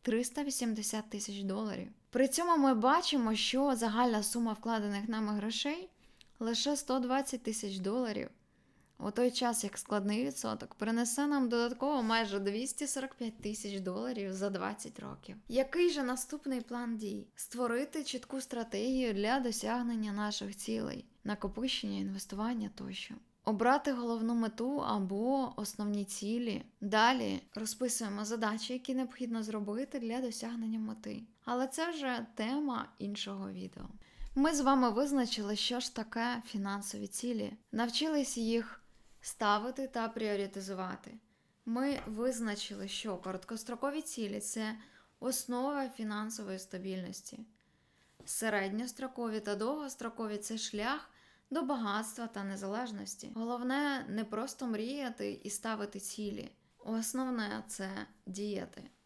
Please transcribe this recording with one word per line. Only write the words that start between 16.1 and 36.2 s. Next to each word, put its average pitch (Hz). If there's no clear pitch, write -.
план 240
дій? 208
Створити 254
чітку 262
стратегію 233
для 220
досягнення 226
наших 208
цілей, -
накопичення, 208
інвестування 202
тощо. -
Обрати 247
головну 233
мету 233
або 214
основні 208
цілі. 214
Далі 214
розписуємо 214
задачі, 220
які 254
необхідно 247
зробити 220
для 233
досягнення 226
мети. 220
Але 247
це 320
вже 254
тема 254
іншого 196
відео. 185
Ми 302
з 285
вами 254
визначили, 226
що 240
ж -
таке 233